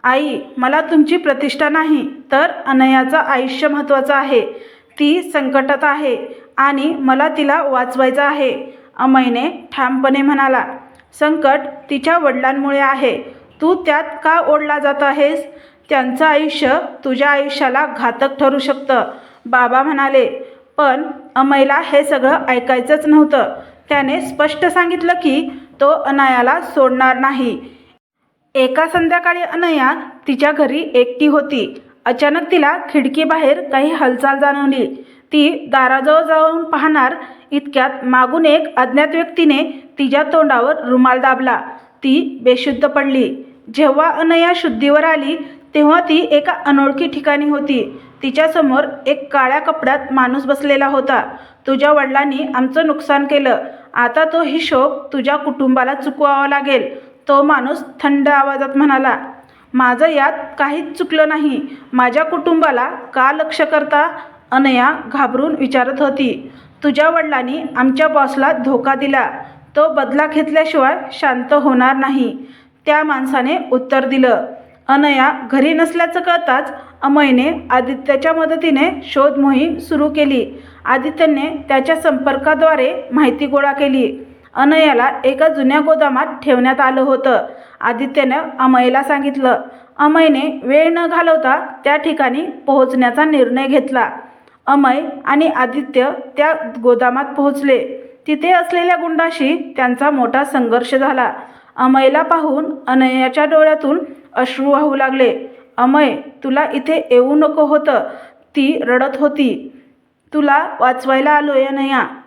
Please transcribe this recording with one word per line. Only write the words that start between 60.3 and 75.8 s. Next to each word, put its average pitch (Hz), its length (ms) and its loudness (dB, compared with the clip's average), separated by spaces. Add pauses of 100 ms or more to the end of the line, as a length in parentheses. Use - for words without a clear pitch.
काहीच 302 380 -4
चुकलं 311 300 0
नाही. 302 340 -2 (320)
माझ्या 247 320 2
कुटुंबाला 320 640 0
का 269 420 -2
लक्ष 311 300 -4
करता?" 302 560 0 (340)
अनया 262 400 2 (220)
घाबरून 277 460 0
विचारत 262 420 0
होती. 269 500 -2 (320)
"तुझ्या 294 260 2
वडिलांनी 302 520 -2 (160)
आमच्या 262 300 2
बॉसला 277 440 0
धोका 269 440 0
दिला. 277 360 -2 (440)
तो 311 180 2
बदला 277 340 0
घेतल्याशिवाय 311 720 0 (140)
शांत 247 420 -2
होणार 262 420 4
नाही," 262 420 -2 (480)
त्या 302 180 2
माणसाने 269 540 -2 (140)
उत्तर 262 340 0
दिलं. 247 400 2 (420)
अनया 277 440 2 (200)
घरी 277 220 2
नसल्याचं 339 460 0